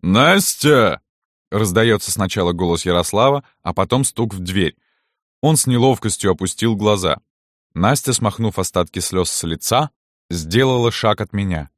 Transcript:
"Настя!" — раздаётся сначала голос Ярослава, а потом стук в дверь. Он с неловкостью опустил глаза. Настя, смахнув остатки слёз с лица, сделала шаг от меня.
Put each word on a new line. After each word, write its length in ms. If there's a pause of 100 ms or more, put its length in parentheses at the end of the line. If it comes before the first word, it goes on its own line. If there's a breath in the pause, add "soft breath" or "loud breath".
"Настя!" — 960 (500)
раздаётся 600
сначала 400
голос 320
Ярослава, 600 (180)
а 100
потом 320
стук 300
в 40
дверь. 380 (640)
Он 160
с 100
неловкостью 640
опустил 460
глаза. 440 (540)
Настя, 380
смахнув 460
остатки 420
слёз 300
с 120
лица, 480 (400)
сделала 640
шаг 280
от 120
меня. 460